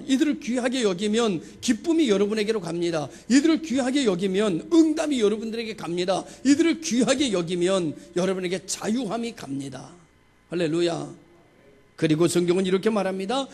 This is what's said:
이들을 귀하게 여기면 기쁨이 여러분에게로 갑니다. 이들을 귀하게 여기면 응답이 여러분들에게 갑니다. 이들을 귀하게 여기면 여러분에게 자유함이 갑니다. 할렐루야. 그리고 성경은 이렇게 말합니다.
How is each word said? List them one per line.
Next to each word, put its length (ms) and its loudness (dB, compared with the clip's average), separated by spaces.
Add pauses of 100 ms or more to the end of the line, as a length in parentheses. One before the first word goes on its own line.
이들을 340 2
귀하게 420 -2
여기면 800 0
기쁨이 480 2
여러분에게로 500 0
갑니다. 480 -2 (220)
이들을 320 4
귀하게 420 0
여기면 680 0
응답이 480 4
여러분들에게 560 -2
갑니다. 480 -2 (200)
이들을 380 4
귀하게 500 2
여기면 640 0 (200)
여러분에게 500 -2
자유함이 680 -4
갑니다. 600 -10 (580)
할렐루야. 720 -2 (720)
그리고 300 2
성경은 400 2
이렇게 240 0
말합니다. 640 -2